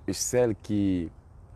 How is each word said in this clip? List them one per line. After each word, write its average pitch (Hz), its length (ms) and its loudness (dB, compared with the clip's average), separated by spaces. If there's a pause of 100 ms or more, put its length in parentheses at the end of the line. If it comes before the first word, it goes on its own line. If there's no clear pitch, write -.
et 101 60 -4
celles 120 500 2
qui 98 480 0 (460)